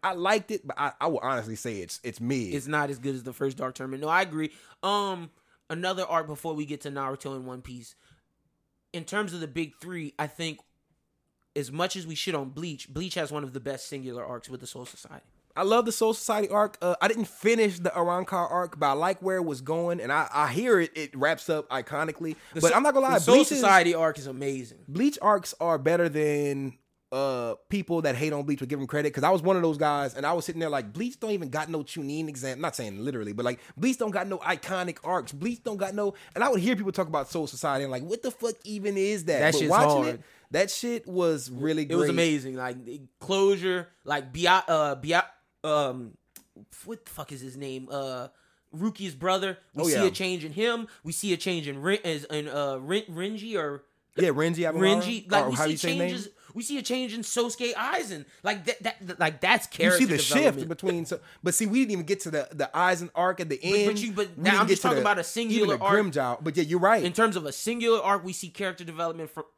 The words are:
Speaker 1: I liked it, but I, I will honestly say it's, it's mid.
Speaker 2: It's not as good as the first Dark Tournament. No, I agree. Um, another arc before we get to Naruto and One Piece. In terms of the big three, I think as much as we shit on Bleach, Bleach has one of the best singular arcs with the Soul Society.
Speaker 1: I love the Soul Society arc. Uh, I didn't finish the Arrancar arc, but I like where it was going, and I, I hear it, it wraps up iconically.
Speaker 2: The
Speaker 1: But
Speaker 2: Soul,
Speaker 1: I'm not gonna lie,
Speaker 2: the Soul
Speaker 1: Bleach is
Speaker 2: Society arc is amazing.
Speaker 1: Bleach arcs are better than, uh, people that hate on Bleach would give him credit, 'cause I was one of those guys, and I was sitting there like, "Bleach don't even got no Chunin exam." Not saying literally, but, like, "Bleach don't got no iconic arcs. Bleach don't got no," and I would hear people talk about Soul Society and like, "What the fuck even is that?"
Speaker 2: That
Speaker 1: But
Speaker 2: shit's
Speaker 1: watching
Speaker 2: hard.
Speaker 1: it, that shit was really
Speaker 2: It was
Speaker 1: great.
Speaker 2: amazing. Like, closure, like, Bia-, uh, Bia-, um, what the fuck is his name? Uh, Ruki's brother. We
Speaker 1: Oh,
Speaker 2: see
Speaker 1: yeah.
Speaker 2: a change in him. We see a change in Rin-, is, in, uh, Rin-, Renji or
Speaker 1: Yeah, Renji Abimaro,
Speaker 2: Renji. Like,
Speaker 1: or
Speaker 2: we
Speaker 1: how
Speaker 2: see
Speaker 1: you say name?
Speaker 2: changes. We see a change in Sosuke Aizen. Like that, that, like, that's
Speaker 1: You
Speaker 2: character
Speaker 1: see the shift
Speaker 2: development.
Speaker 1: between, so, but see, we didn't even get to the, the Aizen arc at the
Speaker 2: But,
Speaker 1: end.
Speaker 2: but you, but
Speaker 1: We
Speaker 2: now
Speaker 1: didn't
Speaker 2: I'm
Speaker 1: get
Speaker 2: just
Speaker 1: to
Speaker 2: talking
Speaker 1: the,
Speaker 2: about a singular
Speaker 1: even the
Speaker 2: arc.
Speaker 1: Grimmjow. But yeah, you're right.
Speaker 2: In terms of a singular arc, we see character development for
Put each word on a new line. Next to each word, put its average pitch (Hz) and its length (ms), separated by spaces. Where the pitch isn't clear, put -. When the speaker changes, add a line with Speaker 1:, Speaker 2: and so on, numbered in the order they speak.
Speaker 1:
I 190 100
liked 190 380
it, 202 160
but - 120
I, 143 220
I 147 60
will 160 140
honestly 113 360
say 113 220
it's, 87 260
it's 117 160
mid. 120 320
Speaker 2:
It's 139 140
not 147 240
as 135 80
good 135 160
as 127 80
the 123 100
first 135 240
Dark 131 180
Tournament. 131 280
No, 151 60
I 170 120
agree. 156 300
Um, 190 480
another 180 340
arc 165 220
before 156 260
we 151 140
get 143 160
to 147 80
Naruto 135 440
and 127 120
One 127 160
Piece. 123 320
In 165 120
terms 202 280
of 175 80
the 160 80
big 147 320
three, 170 380
I 151 80
think 160 320
as 135 160
much 180 240
as 170 100
we 160 80
shit 170 200
on 135 160
Bleach, 147 420
Bleach 170 220
has 151 180
one 147 120
of 127 80
the 135 80
best 131 280
singular 127 360
arcs 123 240
with 127 120
the 123 60
Soul 127 200
Society. - 380
Speaker 1:
I 180 80
love 220 200
the 226 80
Soul 226 220
Society 214 340
arc. 208 320
Uh, 175 220
I 196 60
didn't 226 180
finish 214 540
the 175 100
Arrancar 175 600
arc, 175 280
but 147 80
I 139 60
like 175 280
where 185 160
it 175 80
was 143 160
going, 170 400
and 120 120
I, 151 200
I 147 200
hear 220 260
it, 165 180
it 147 200
wraps 156 340
up 151 200
iconically. 151 680
Speaker 2:
The 160 60
Speaker 1:
But 165 80
Speaker 2:
Soul, 165 80
Speaker 1:
I'm 247 80
not 294 100
gonna 269 120
lie, 262 80
Speaker 2:
the 202 100
Soul 240 100
Speaker 1:
Bleach 302 180
is 285 60
Speaker 2:
Society 190 360
arc 160 240
is 139 100
amazing. 131 580
Speaker 1:
Bleach 233 340
arcs 202 400
are 165 160
better 165 320
than, 143 680
uh, 127 460
people 170 340
that 139 120
hate 151 180
on 143 120
Bleach 143 160
would 131 80
give 143 100
him 135 80
credit, 147 260
'cause 139 120
I 165 60
was 185 120
one 190 140
of 175 60
those 160 140
guys, 143 380
and 135 100
I 156 100
was 165 100
sitting 165 160
there 160 100
like, 120 220
"Bleach 226 260
don't 214 140
even 175 180
got 151 180
no 160 140
Chunin 156 460
exam." 131 320
Not 165 160
saying 107 280
literally, 113 280
but, 117 120
like, 123 140
"Bleach 247 220
don't 214 140
got 190 160
no 190 100
iconic 180 640
arcs. 160 300
Bleach 202 320
don't 208 140
got 190 180
no," 202 180
and 214 80
I 277 40
would 220 120
hear 220 160
people 190 160
talk 180 160
about 147 200
Soul 156 200
Society 139 340
and 135 80
like, 127 140
"What 214 180
the 254 80
fuck 226 320
even 202 340
is 196 280
that?" 151 160
Speaker 2:
That 151 140
Speaker 1:
But 147 40
Speaker 2:
shit's 151 120
Speaker 1:
watching 147 340
Speaker 2:
hard. 123 100
Speaker 1:
it, 117 60
that 190 180
shit 240 380
was 165 420
really 151 320
Speaker 2:
It 151 140
was 175 80
Speaker 1:
great. - 60
Speaker 2:
amazing. 151 440
Like, 127 220
closure, 185 720
like, 139 280
Bia-, 175 360
uh, 151 260
Bia-, 156 320
um, 135 520
what 226 200
the - 60
fuck 151 220
is 131 80
his 127 160
name? 131 340
Uh, 135 380
Ruki's 190 420
brother. 185 420
We 151 80
Speaker 1:
Oh, 175 60
Speaker 2:
see 151 60
Speaker 1:
yeah. - 100
Speaker 2:
a 180 60
change 180 340
in 156 80
him. 226 340
We 160 100
see 202 200
a 175 40
change 170 300
in 139 160
Rin-, 196 220
is, 151 200
in, 151 240
uh, 139 280
Rin-, 170 300
Renji 202 520
or 143 240
Speaker 1:
Yeah, 175 140
Renji 160 300
Abimaro, 185 420
Speaker 2:
Renji. 208 280
Like, 196 160
Speaker 1:
or - 40
Speaker 2:
we 123 60
Speaker 1:
how 151 80
Speaker 2:
see 156 80
Speaker 1:
you 156 40
say 135 220
name? 175 120
Speaker 2:
changes. - 180
We 233 120
see 285 140
a 240 40
change 247 320
in 233 60
Sosuke 240 540
Aizen. 226 500
Like 196 220
that, 220 180
that, 185 380
like, 156 200
that's 202 320
Speaker 1:
You 165 120
Speaker 2:
character 180 140
Speaker 1:
see 262 80
the 156 120
shift 131 160
Speaker 2:
development. 160 340
Speaker 1:
between, 170 380
so, - 140
but 175 100
see, 220 120
we 214 140
didn't 220 120
even 175 140
get 196 140
to 170 120
the, 143 200
the 143 220
Aizen 175 400
arc 180 240
at 170 100
the 156 140
Speaker 2:
But, 170 60
Speaker 1:
end. 202 180
Speaker 2:
but 208 160
you, 226 100
but 196 240
Speaker 1:
We 143 60
Speaker 2:
now 180 100
Speaker 1:
didn't 196 100
Speaker 2:
I'm 220 40
Speaker 1:
get 190 60
Speaker 2:
just - 100
Speaker 1:
to 254 60
Speaker 2:
talking 240 80
Speaker 1:
the, 131 60
Speaker 2:
about 202 180
a 165 40
singular 220 500
Speaker 1:
even - 40
the 185 60
Speaker 2:
arc. 202 160
Speaker 1:
Grimmjow. 139 420
But 151 140
yeah, 175 80
you're 170 160
right. 196 240
Speaker 2:
In 180 80
terms 214 240
of 160 100
a 139 60
singular 226 500
arc, 190 220
we 185 80
see 180 160
character 180 340
development 165 480
for - 160